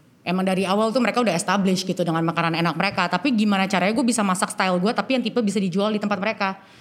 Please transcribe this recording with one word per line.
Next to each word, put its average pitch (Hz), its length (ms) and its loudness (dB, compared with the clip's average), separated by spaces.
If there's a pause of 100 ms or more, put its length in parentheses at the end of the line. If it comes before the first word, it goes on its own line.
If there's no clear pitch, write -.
(220)
Emang 185 220 -2
dari 185 180 0
awal 208 280 0
tuh 254 100 0
mereka 220 180 0
udah 220 140 2
establish 185 500 0
gitu 180 220 -4
dengan 165 180 0
makanan 165 320 0
enak 170 200 0
mereka. 190 340 -2
Tapi 247 240 -2
gimana 202 340 4
caranya 190 240 2
gue 240 140 0
bisa 233 180 2
masak 190 300 0
style 185 240 0
gue 190 160 2
tapi 254 240 -2
yang 240 80 0
tipe 226 160 -2
bisa 202 180 0
dijual 196 320 0
di 214 80 0
tempat 208 200 -2
mereka. 202 360 -2 (260)